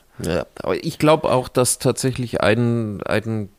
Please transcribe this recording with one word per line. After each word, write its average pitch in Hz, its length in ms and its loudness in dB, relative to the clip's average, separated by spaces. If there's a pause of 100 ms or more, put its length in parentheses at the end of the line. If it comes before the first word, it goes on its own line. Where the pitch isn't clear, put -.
(240)
Ja, 85 220 -2 (160)
aber 90 200 -4
ich - 160 -6
glaub 151 260 4
auch, 127 240 0
dass - 300 2
tatsächlich 127 640 -2
ein, 113 640 0
ein, 107 560 -2